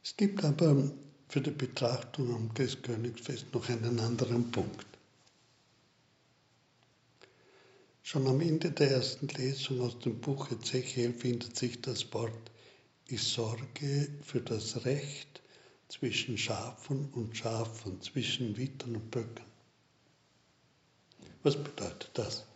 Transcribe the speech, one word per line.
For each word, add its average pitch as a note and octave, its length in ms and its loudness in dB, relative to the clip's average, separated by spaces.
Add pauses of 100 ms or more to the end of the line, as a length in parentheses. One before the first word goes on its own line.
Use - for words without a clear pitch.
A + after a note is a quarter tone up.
Es - 140 -8
gibt G3+ 280 4
aber D3 460 6 (380)
für C#3 120 2
die D3 100 0
Betrachtung B2 840 0
am A2+ 180 -2
Christkönigsfest A#2+ 1000 -2
noch A#2+ 140 0
einen A#2 320 2
anderen A#2+ 500 2
Punkt. - 360 -2 (3250)
Schon C3+ 140 4
am C3 140 6
Ende D#3+ 320 4
der C#3 180 6
ersten - 380 2
Lesung C3 540 0
aus A#2 180 0
dem A#2 180 0
Buch C#3 320 -2
Ezechiel A#2+ 640 0
findet A#2+ 440 -2
sich A#2+ 240 -2
das - 320 -4
Wort: A2+ 380 -4 (560)
„Ich A2 160 -4
sorge C#3 840 0 (160)
für A#2+ 160 0
das A2+ 440 -4
Recht - 560 -2 (480)
zwischen A#2 480 -2
Schafen B2 760 -2
und A2 240 -4
Schafen, A2+ 680 -4
zwischen A2+ 540 -2
Wittern B2 400 -4
und A2 160 -6
Böcken.“ - 320 -4 (2000)
Was D3 100 8
bedeutet - 600 -8
das? - 420 -4